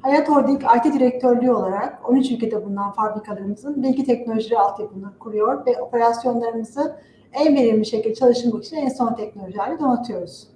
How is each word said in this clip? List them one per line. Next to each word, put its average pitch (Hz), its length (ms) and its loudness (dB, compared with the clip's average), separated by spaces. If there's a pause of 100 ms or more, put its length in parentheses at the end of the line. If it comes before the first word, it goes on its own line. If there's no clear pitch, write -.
Hayat 285 280 2
Holding 269 320 4 (160)
I 233 40 2
T 285 120 2
direktörlüğü 247 580 2
olarak 208 580 -2
on 254 60 6
üç 262 160 2
ülkede 214 340 -4
bulunan 202 260 -6
fabrikalarımızın 214 920 -6
bilgi 262 200 0
teknolojileri 226 560 0
altyapını 202 600 -2
kuruyor 220 460 -2
ve 247 160 0
operasyonlarımızı 233 1120 -2 (380)
en 294 220 4
verimli 220 300 4
şekilde 220 280 -2
çalıştırmak 240 500 2
için 320 140 -10
en 269 120 -2
son 233 240 -2
teknolojilerle 208 680 -8
donatıyoruz. 226 760 -4